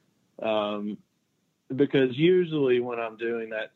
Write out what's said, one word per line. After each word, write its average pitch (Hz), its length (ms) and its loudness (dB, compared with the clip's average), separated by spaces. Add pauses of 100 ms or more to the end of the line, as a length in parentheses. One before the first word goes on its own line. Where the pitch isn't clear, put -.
(440)
Um, 104 540 -2 (800)
because 131 420 2
usually 156 600 4
when 120 200 -4
I'm 113 180 -8
doing 117 320 -6
that 110 260 -8